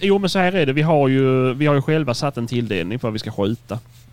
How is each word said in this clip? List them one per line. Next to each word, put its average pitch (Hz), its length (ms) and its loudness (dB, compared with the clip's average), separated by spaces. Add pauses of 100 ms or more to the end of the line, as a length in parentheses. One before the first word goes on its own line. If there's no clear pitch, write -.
jo, 196 180 2
men 196 100 -2
så 196 100 -2
här 180 160 0
är 170 100 2
det. 131 80 -2
Vi 151 80 0
har 151 260 4
ju, 131 460 2
vi 139 120 -2
har 147 100 4
ju 139 60 2
själva 156 320 0
satt 143 240 -4
en 117 100 -4
tilldelning 110 520 -2
på 123 80 -4
vad 107 60 -4
vi 110 60 -6
ska 107 120 -8
skjuta. 107 480 -4 (340)